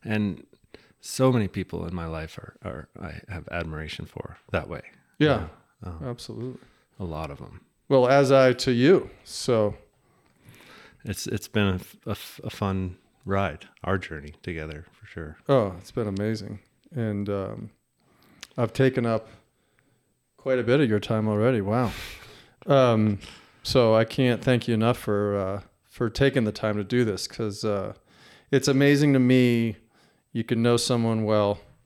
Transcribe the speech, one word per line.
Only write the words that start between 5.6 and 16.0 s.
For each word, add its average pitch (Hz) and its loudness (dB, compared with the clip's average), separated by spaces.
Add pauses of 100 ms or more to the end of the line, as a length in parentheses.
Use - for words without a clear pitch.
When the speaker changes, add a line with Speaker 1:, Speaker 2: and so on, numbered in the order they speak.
Speaker 1:
Um, 85 -12
Speaker 2:
Absolutely. 120 -12 (380)
Speaker 1:
a 104 -8
lot 78 -8
of 71 -16
'em. - -18 (280)
Speaker 2:
Well, 127 6
as 135 6
I 131 8
to 127 -2
you, 123 6 (140)
so. 110 0 (1300)
Speaker 1:
It's, - -8
it's - -6
been 104 0
a 95 2
f-, - -12
a 110 -6
f-, - -12
a 107 -8
fun 95 -4 (280)
ride, 95 -4 (180)
our 95 0
journey 78 -10
together, 78 -10
for - -20
sure. 78 -14 (120)
Speaker 2:
Oh, 113 2
it's - -20
been 113 -4